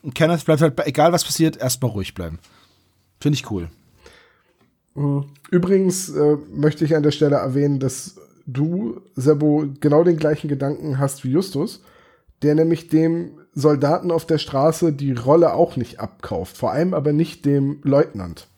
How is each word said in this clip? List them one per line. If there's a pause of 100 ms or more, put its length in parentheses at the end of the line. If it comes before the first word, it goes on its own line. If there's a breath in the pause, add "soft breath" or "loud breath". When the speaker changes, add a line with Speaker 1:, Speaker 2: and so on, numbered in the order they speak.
Speaker 1:
Und
Kenneth
bleibt
halt,
bei,
egal
was
passiert,
erstmal
ruhig
bleiben. (840 soft breath)
Finde
ich
cool. (1300 soft breath)
Speaker 2:
Mhm. (240)
Übrigens,
äh, (120)
möchte
ich
an
der
Stelle
erwähnen,
dass (300)
du, (140)
Sebo, (140)
genau
den
gleichen
Gedanken
hast
wie
Justus, (580 soft breath)
der
nämlich
dem (200)
Soldaten
auf
der
Straße
die
Rolle
auch
nicht
abkauft.
Vor
allem
aber
nicht
dem
Leutnant. (120)